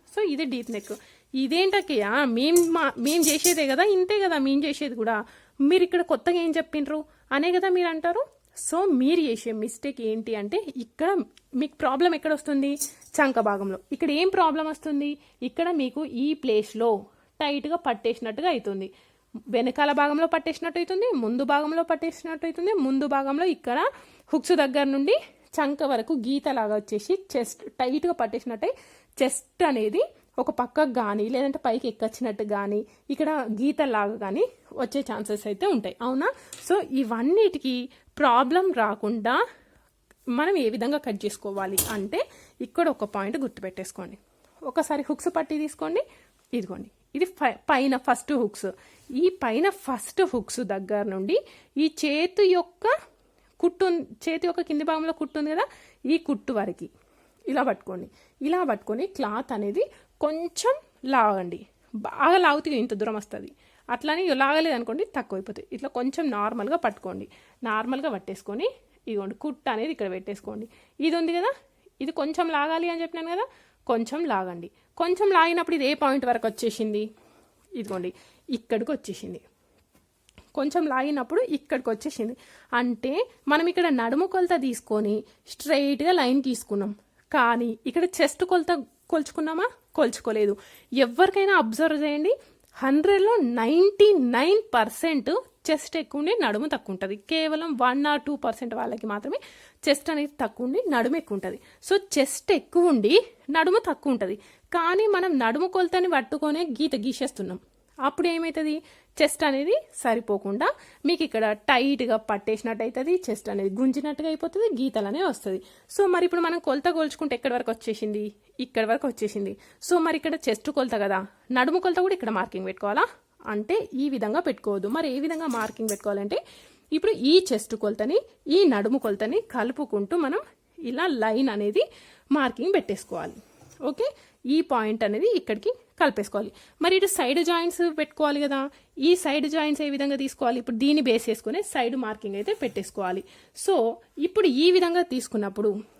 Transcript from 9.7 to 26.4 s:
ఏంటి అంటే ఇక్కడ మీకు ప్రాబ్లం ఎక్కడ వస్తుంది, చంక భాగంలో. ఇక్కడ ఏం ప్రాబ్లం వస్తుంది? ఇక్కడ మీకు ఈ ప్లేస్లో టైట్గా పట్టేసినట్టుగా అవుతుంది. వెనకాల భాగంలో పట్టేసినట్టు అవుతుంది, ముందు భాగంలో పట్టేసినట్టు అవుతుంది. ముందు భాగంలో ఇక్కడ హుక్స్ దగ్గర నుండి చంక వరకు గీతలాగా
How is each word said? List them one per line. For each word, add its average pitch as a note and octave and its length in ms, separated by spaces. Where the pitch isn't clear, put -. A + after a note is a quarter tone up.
ఏంటి A3+ 200
అంటే G#3+ 160
ఇక్కడ E4 260
మీకు D4+ 200
ప్రాబ్లం C#4 360
ఎక్కడ D#4 200
వస్తుంది, C#4 320
చంక C4+ 200
భాగంలో. G3 300
ఇక్కడ - 160
ఏం F#4 160
ప్రాబ్లం D#4+ 360
వస్తుంది? D4 380
ఇక్కడ E4+ 200
మీకు B3 180
ఈ - 20
ప్లేస్లో A3 480
టైట్గా D4 340
పట్టేసినట్టుగా A#3+ 680
అవుతుంది. G3 340
వెనకాల C4 360
భాగంలో D4 340
పట్టేసినట్టు E4 460
అవుతుంది, F#4+ 260
ముందు B3 300
భాగంలో D4+ 300
పట్టేసినట్టు E4 560
అవుతుంది. E4+ 240
ముందు C4+ 280
భాగంలో C#4 320
ఇక్కడ B3 220
హుక్స్ D#4 220
దగ్గర C#4 220
నుండి D4 200
చంక D4 260
వరకు A#3 200
గీతలాగా B3 540